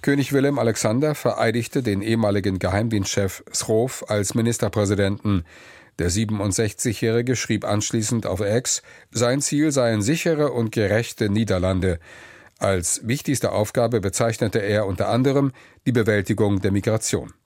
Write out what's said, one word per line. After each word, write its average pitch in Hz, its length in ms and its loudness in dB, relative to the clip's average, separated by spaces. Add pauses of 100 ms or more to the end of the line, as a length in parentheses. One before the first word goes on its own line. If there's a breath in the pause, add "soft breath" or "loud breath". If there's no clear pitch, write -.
König 139 300 2
Willem 139 260 2
Alexander 120 560 0
vereidigte 117 680 -2
den 101 180 0
ehemaligen 104 560 0
Geheimdienstchef 98 920 -2
Schoof 113 560 -2
als 104 260 -2
Ministerpräsidenten. 104 1080 0 (560 loud breath)
Der 85 100 0
siebenundsechzigjährige 110 1300 0
schrieb - 300 -2
anschließend 107 600 0
auf 92 140 -4
X, 107 420 -2 (300 loud breath)
sein 120 300 0
Ziel 147 320 0
seien 117 280 2
sichere 147 520 0
und 113 180 -2
gerechte 107 580 0
Niederlande. 95 680 0 (580 loud breath)
Als 95 500 -2
wichtigste 127 440 -2
Aufgabe 113 500 0
bezeichnete 113 580 0
er 104 260 0
unter 95 240 -2
anderem 135 420 2 (340 loud breath)
die 131 60 4
Bewältigung 104 720 2
der 98 100 0
Migration. 101 640 -2 (120)